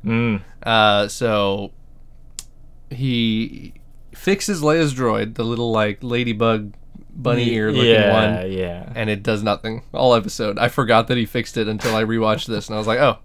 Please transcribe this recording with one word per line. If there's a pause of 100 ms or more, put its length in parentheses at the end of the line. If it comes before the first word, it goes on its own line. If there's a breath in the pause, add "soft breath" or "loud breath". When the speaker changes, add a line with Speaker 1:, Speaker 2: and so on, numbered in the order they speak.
Speaker 1:
Mm. (200 soft breath)
Speaker 2:
Uh,
so (1160)
he (400)
fixes
Leia's
droid,
the
little,
like,
ladybug (360)
bunny
Speaker 1:
Ye-,
Speaker 2:
ear
looking
Speaker 1:
yeah, (300)
Speaker 2:
one.
Speaker 1:
yeah.
Speaker 2:
And
it
does
nothing (100)
all
episode.
I
forgot
that
he
fixed
it
until
I
rewatched
this,
and
I
was
like,
"Oh."